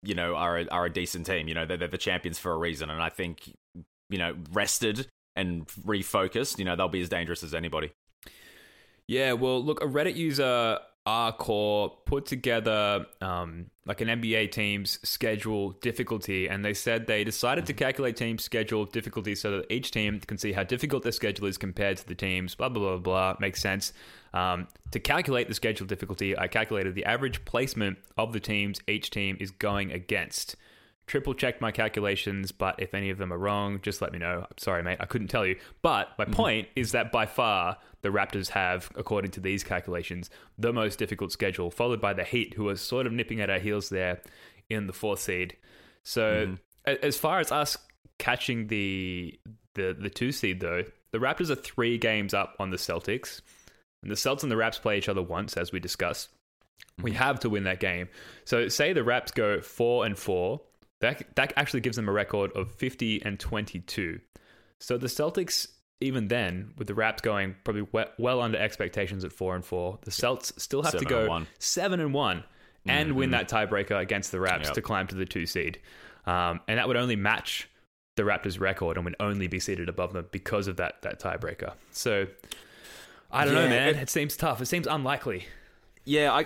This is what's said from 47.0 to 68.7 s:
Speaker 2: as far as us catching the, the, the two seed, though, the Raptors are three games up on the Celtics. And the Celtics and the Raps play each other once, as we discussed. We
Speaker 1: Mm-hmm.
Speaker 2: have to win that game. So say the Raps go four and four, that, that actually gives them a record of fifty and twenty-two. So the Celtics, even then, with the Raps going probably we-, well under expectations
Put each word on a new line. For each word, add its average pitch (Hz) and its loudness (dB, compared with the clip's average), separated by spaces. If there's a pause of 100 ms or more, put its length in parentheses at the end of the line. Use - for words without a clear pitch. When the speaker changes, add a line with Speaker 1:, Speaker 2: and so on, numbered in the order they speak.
Speaker 2:
as 143 2
far 170 2
as 156 0
us 147 0 (420)
catching 120 0
the, 95 -2 (360)
the, 92 0
the 98 -4
two 127 0
seed, 92 0
though, 87 0 (280)
the 113 0
Raptors 156 2
are 135 2
three 120 0
games 107 2
up 98 0
on 95 0
the 90 -2
Celtics. - -2 (640)
And 98 -4
the 107 -2
Celtics 139 0
and 135 0
the 110 2
Raps 113 2
play 104 2
each 95 0
other 95 2
once, 87 -4
as 85 -2
we 92 -4
discussed. 87 -4 (720)
We 117 0
Speaker 1:
Mm-hmm. 95 -2
Speaker 2:
have 131 2
to 120 0
win 101 0
that 95 0
game. 90 -2 (340)
So 117 2
say 151 2
the 143 4
Raps 120 2
go 104 4
four 120 2
and 101 0
four, 95 0 (400)
that, - 0
that 135 2
actually 139 2
gives 117 0
them 110 0
a - 4
record 101 2
of 95 -4
fifty 113 -2
and 101 -4
twenty-two. 92 -4 (600)
So - -2
the 127 -2
Celtics, 165 0 (340)
even 131 0
then, 101 0
with 107 -6
the 101 -4
Raps 110 2
going 98 0
probably 104 0
we-, 110 4 (140)
well 123 2
under 110 2
expectations 98 -2